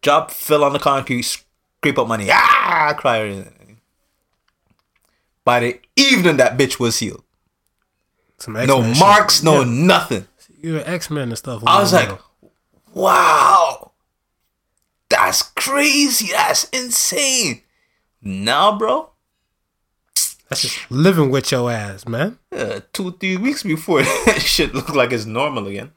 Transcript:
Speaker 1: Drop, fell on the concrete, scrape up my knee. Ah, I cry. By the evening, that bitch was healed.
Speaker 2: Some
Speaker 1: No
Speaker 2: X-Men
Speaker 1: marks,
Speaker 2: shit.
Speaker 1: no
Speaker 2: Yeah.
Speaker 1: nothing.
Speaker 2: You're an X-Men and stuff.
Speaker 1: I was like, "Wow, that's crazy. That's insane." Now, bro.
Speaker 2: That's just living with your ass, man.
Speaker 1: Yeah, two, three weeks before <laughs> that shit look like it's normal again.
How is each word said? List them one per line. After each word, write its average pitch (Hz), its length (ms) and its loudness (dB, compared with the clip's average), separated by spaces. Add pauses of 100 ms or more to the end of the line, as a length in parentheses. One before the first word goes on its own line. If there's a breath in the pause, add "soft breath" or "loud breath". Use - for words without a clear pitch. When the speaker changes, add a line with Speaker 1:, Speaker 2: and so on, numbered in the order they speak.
Speaker 1:
Drop, 151 280 2
fell 151 340 0
on 143 80 0
the 143 60 -4
concrete, 135 440 -2
scrape - 760 -6
up 120 80 0
my 113 100 -4
knee. 101 140 -4
Ah, 165 580 0
I 147 60 -2
cry. 110 500 -4 (2000)
By 123 160 4
the 120 200 -4 (160)
evening, 196 420 4
that 127 200 4
bitch 131 220 0
was 120 180 -2
healed. - 240 -8 (1160)
Speaker 2:
Some 110 160 -14
Speaker 1:
No 110 60 -4 (200)
Speaker 2:
X-Men 117 180 2
Speaker 1:
marks, 208 380 6
Speaker 2:
shit. - 80 0
Speaker 1:
no 151 160 6
Speaker 2:
Yeah. 131 40 0 (220)
Speaker 1:
nothing. 113 400 0 (340)
Speaker 2:
You're 160 200 -6
an - 60 -10
X-Men 156 420 -6
and 117 100 -8
stuff. 117 280 -12
Speaker 1:
I 185 140 6
was 180 120 2
like, 139 180 2 (840)
"Wow, - 1000 2 (1160)
that's - 340 0
crazy. 277 880 -2
That's - 380 0
insane." 254 920 -4 (580)
Now, 117 560 -2
bro. 233 340 -4 (1400)
Speaker 2:
That's - 140 -6
just - 280 -8
living 156 400 2
with 131 200 -2
your 123 220 -2
ass, 101 340 -10
man. 143 320 -6 (140)
Speaker 1:
Yeah, 107 280 -8 (120)
two, 185 260 -8
three 190 180 -4
weeks 262 280 -4
before 160 380 0
<laughs> - 240 -2
that 131 140 2
shit - 340 0
look 135 160 -6
like 131 220 0
it's 110 140 -4
normal 120 400 -4
again. 101 300 -10